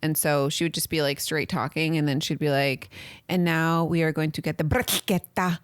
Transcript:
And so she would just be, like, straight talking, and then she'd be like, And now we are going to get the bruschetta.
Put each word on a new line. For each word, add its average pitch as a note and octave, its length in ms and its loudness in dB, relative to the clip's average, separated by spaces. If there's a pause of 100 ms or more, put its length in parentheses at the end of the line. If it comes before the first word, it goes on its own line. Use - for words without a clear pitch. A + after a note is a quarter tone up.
And D#3 140 0
so C#3+ 320 2
she D3 160 -2
would E3 100 0
just - 160 -4
be, D#3+ 120 0
like, C#3+ 180 0
straight - 280 -2
talking, D#3 480 -2
and D3+ 100 2
then C#3+ 140 2
she'd D#3 180 -2
be D3+ 120 0
like, C#3 400 0 (380)
And F3+ 160 2
now E3 400 2
we E3 180 2
are D#3+ 100 2
going D#3 200 0
to D#3 100 -8
get D#3 160 -4
the E3 60 0
bruschetta. - 1000 0